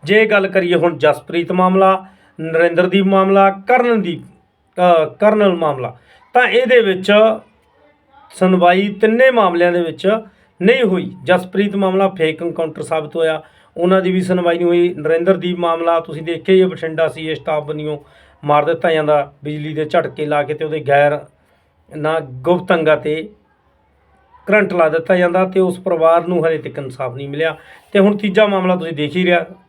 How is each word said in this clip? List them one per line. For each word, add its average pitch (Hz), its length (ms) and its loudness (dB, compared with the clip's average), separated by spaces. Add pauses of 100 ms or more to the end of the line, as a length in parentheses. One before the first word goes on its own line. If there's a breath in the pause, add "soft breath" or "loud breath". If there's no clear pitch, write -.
ਜੇ 208 220 2
ਗੱਲ 202 220 0
ਕਰੀਏ 175 280 0
ਹੁਣ 165 220 0
ਜਸਪ੍ਰੀਤ 165 540 -2
ਮਾਮਲਾ, 190 540 2 (340 loud breath)
ਨਰਿੰਦਰਦੀਪ 170 680 2
ਮਾਮਲਾ, 196 440 4
ਕਰਨਲਦੀਪ, 202 720 -2 (560)
ਅ, 175 280 4
ਕਰਨਲ 208 500 2
ਮਾਮਲਾ, 139 420 -4 (360 soft breath)
ਤਾਂ 247 140 4
ਇਹਦੇ 240 340 4
ਵਿੱਚ 190 300 0 (1200)
ਸੁਣਵਾਈ 185 560 2 (140)
ਤਿੰਨੇ 240 300 4
ਮਾਮਲਿਆਂ 175 400 2
ਦੇ 175 100 0
ਵਿੱਚ 165 260 -4 (540 loud breath)
ਨਹੀਂ 247 220 2
ਹੋਈ। 185 280 -2 (120)
ਜਸਪ੍ਰੀਤ 185 520 -2
ਮਾਮਲਾ 190 320 0
ਫੇਕ 165 360 -4
ਐਨਕਾਊਂਟਰ 160 380 -6
ਸਾਬਤ 151 340 -6
ਹੋਇਆ, 160 280 -2 (340 soft breath)
ਉਹਨਾਂ 185 240 2
ਦੀ 185 100 -2
ਵੀ 185 100 0
ਸੁਣਵਾਈ 180 360 0
ਨਹੀਂ 175 100 -2
ਹੋਈ। 175 300 2
ਨਰਿੰਦਰਦੀਪ 175 600 0
ਮਾਮਲਾ 170 420 0
ਤੁਸੀਂ 165 220 -10
ਦੇਖਿਆ 165 340 -2
ਹੀ 185 60 4
ਆ, 185 60 2
ਬਠਿੰਡਾ 160 400 -4
ਸੀ 160 200 -8
ਏ 156 80 -4
ਸਟਾਫ 151 280 -6
ਵੱਲੋਂ 151 340 -8 (480 soft breath)
ਮਾਰ 147 200 2
ਦਿੱਤਾ 165 260 0
ਜਾਂਦਾ, 147 420 0 (100)
ਬਿਜਲੀ 151 300 -10
ਦੇ 151 120 -4
ਝਟਕੇ 151 400 -4
ਲਾ 147 180 -2
ਕੇ 147 100 -6
ਤੇ 156 120 -8
ਉਹਦੇ 156 140 -6
ਗੈਰ 143 400 2 (760)
ਨਾ 156 220 -2
ਗੁਪਤ 175 540 -2
ਅੰਗਾਂ 156 240 2
'ਤੇ 156 320 -6 (1160)
ਕਰੰਟ 196 260 2
ਲਾ 165 160 2
ਦਿੱਤਾ 165 260 0
ਜਾਂਦਾ 180 300 2
ਤੇ 185 140 -2
ਉਸ 185 200 0
ਪਰਿਵਾਰ 165 480 2
ਨੂੰ 165 200 0
ਹਲੇ 160 100 0
ਤੱਕ 135 200 -12
ਇਨਸਾਫ 127 380 -10
ਨਹੀਂ 139 140 -12
ਮਿਲਿਆ। 151 280 -4 (340 loud breath)
ਤੇ 202 80 2
ਹੁਣ 202 180 4
ਤੀਜਾ 208 300 2
ਮਾਮਲਾ 185 280 0
ਤੁਸੀਂ 160 180 -8
ਦੇਖ 147 220 -6
ਹੀ 185 100 0
ਰਿਹਾ 175 200 2 (240)